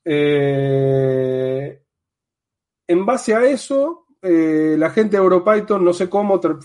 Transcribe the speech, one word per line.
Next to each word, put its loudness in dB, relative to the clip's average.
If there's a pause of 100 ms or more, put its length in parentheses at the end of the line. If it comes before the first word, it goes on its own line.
Eh, -2 (1040)
en 0
base 0
a 2
eso, -2 (160)
eh, 0
la 0
gente 0
de 2
EuroPython, 2
no 4
sé -4
cómo, 0
ter-, -2